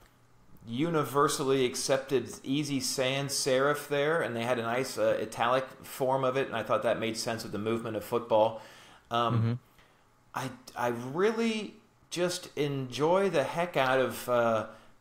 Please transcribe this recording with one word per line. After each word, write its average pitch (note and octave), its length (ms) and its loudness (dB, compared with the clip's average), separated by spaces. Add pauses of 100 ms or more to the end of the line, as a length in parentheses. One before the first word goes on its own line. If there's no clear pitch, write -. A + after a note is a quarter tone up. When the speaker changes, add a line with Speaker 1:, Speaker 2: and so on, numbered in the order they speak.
(680)
Speaker 1:
universally C#3 1000 2
accepted B2+ 640 0 (140)
easy C#3 360 -2
sans C3+ 520 -2
serif C#3+ 560 2
there, D3 340 0
and A#2 140 -4
they A#2 80 -4
had B2 140 0
a A#2 40 -2
nice, A#2+ 340 -2
uh, A2 240 4
italic B2+ 440 0 (180)
form C3+ 400 0
of B2+ 140 0
it, C3+ 100 2
and - 80 -8
I A2+ 80 -2
thought A2 220 0
that G#2 160 2
made A2+ 160 -2
sense A2+ 260 -4
with G2+ 100 -8
the G2+ 60 -4
movement A2+ 380 -2
of G#2 80 -4
football. A2+ 580 2 (480)
Um, A#2+ 280 2
Speaker 2:
Mm-hmm. A2+ 140 2 (840)
Speaker 1:
I, C3+ 160 -4 (260)
I A#2+ 120 0
really G3+ 840 0 (360)
just F3 460 -4
enjoy C#3+ 720 0
the E3 140 2
heck E3+ 340 -2
out C3 220 4
of, B2 300 -2
uh, A#2 380 2 (340)